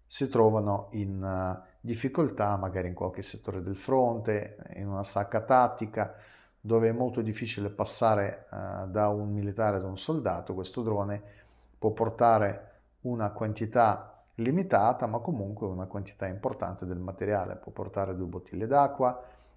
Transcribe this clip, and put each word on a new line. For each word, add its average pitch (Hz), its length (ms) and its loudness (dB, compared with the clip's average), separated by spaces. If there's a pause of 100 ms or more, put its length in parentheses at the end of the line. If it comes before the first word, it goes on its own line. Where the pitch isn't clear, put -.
si - 220 -4
trovano 110 640 4
in, 98 320 -4
eh, 92 560 -4
difficoltà, 117 800 0
magari 95 300 -2
in 87 60 -6
qualche 95 280 -6
settore 98 400 -8
del 95 140 -6
fronte, 113 840 0 (180)
in 98 120 -8
una 98 160 -4
sacca 101 380 -2
tattica, 117 760 2 (440)
dove 113 300 4
è - 20 0
molto 120 300 -2
difficile 110 480 -4
passare, 104 840 0
eh, 98 360 -8
da 104 200 2
un 104 240 0
militare 101 460 0
ad 92 60 -2
un 95 140 -6
soldato. 101 560 -2
Questo 92 280 -6
drone 101 400 -2 (560)
può 107 140 2
portare 113 800 2 (300)
una 113 300 -4
quantità 110 800 2 (300)
limitata, 120 680 4
ma 107 140 -2
comunque 107 480 -4
una 92 180 -6
quantità 101 400 -8
importante 92 600 -4
del 90 120 -6
materiale. 95 580 -2
Può - 160 -16
portare 98 440 -4
due 90 100 -4
bottiglie 92 400 -8
d'acqua, 135 580 2 (340)